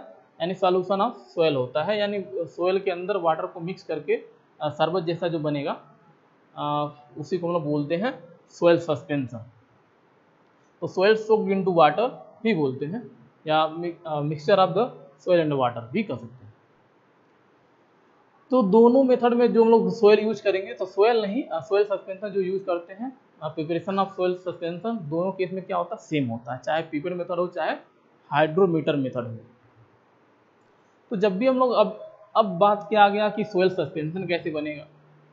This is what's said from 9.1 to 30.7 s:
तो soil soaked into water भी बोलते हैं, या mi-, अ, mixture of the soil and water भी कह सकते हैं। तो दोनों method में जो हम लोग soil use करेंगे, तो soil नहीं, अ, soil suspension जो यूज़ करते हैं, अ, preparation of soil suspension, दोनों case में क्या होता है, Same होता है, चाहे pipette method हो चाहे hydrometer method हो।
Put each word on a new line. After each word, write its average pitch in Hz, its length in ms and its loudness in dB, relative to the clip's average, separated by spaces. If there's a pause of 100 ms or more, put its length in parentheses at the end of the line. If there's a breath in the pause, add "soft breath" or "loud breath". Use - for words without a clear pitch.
तो 165 80 -6
soil 208 300 4 (120)
soaked 196 260 2
into 185 220 2
water 165 320 6 (320)
भी 226 120 2
बोलते 143 320 -2
हैं, 208 240 -10 (360)
या 156 300 0
mi-, 170 300 -10
अ, 151 140 -4
mixture 156 380 0
of 185 100 4
the 185 180 0 (420)
soil 170 180 4
and 143 140 0
water 120 320 -4
भी 202 100 0
कह 151 120 -8
सकते 117 300 -14
हैं। - 100 -20 (2000)
तो 254 120 4
दोनों 233 420 6
method 240 300 2
में 240 180 2
जो 226 120 6
हम 226 60 6
लोग 202 200 4
soil 214 300 6
use 214 220 -4
करेंगे, 196 320 -2
तो 196 120 -6
soil 220 360 4
नहीं, 208 220 -4
अ, 160 160 -6
soil 196 240 2
suspension 196 440 -6
जो 196 120 -2
यूज़ 190 220 -2
करते 175 300 -6
हैं, 240 260 -12 (240)
अ, 151 120 -8
preparation 165 400 -4
of 196 120 0
soil 180 280 -2 (140)
suspension, 175 520 -8
दोनों 170 320 -4
case 185 200 -6
में 185 120 -8
क्या 190 120 -6
होता 175 180 -4
है, - 80 -14
Same 143 260 -2
होता 117 240 -10
है, 131 60 -10
चाहे 160 240 -4
pipette 160 300 -8
method 175 260 -6
हो 180 80 0
चाहे 175 240 -6 (600)
hydrometer 156 680 2
method 127 300 -4
हो। 113 120 -10 (1700)